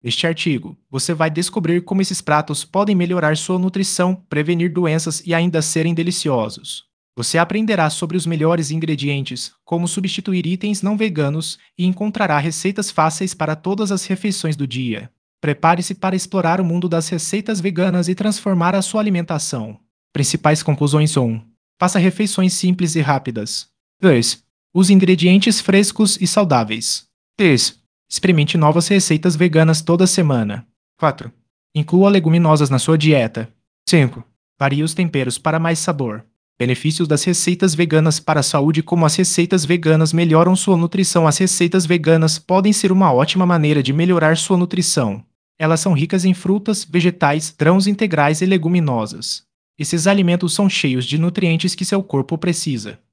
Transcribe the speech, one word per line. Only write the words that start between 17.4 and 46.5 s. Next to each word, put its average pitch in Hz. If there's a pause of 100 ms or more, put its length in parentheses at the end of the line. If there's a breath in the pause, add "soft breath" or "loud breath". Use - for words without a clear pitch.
veganas 180
e 185
transformar 190
a 190
sua 214
alimentação. 165 (360)
Principais 151
conclusões. 151
Um. 113 (380)
Faça 180
refeições 185
simples 180
e 160
rápidas. 131 (320)
Dois. 131 (320)
Use 185
ingredientes 185
frescos 202
e 185
saudáveis. 120 (300)
Três. 156 (320)
Experimente 170
novas 156
receitas 180
veganas 160
toda 175
semana. 120 (320)
Quatro. 135 (440)
Inclua 175
leguminosas 160
na 135
sua 160
dieta. 127 (380)
Cinco. 127 (340)
Varie 139
os 156
temperos 143
para 160
mais 165
sabor. 127 (340)
Benefícios 156
das 147
receitas 180
veganas 156
para 151
a -
saúde. 151
Como 165
as 156
receitas 180
veganas 160
melhoram 170
sua 185
nutrição? 170
As 147
receitas 185
veganas 160
podem 190
ser 196
uma 185
ótima 156
maneira 151
de 135
melhorar 165
sua -
nutrição. 175 (360)
Elas 156
são 190
ricas 165
em 185
frutas, 196